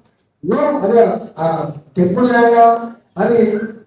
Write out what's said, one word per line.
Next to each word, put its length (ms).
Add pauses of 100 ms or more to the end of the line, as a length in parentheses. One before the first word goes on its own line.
(440)
నో, 140 (260)
అదే 180 (400)
ఆ 40 (500)
టెంపుల్ 360
ల్యాండ్, 260 (640)
అది 180 (480)